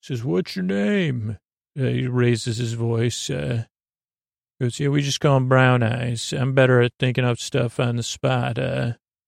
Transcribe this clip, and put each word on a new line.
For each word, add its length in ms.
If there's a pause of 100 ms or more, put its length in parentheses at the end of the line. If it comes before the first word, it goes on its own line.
Says, 220
"What's 320
your 80
name?" 760 (380)
Uh, 60
he 240
raises 480
his 160
voice. 580
Uh, 360 (960)
goes, 180
"Yeah, 100
we 120
just 180
call 180
'em 120
brown 320
eyes. 500
I'm 220
better 280
at 180
thinking 260
up 140
stuff 400
on 160
the 80
spot. 560
Uh, 340 (340)